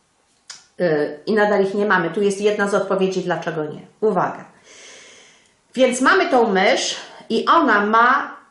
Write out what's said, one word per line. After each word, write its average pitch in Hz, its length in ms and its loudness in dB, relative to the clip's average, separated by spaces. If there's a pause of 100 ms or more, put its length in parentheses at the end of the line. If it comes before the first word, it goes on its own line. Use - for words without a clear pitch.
(760)
Yy, 156 480 -2
i 202 80 -2
nadal 208 300 2
ich 190 100 -4
nie 208 120 -2
mamy. 175 240 0
Tu 208 120 -4
jest 202 200 -2
jedna 208 260 0
z 202 60 -4
odpowiedzi, 185 480 -2
dlaczego 165 440 -6
nie. 147 160 -12 (200)
Uwaga. 185 440 -2 (1300)
Więc 240 260 2
mamy 359 280 2
tą 233 220 2
mysz 202 440 0 (340)
i 220 160 -2
ona 240 400 2
ma 233 500 2 (140)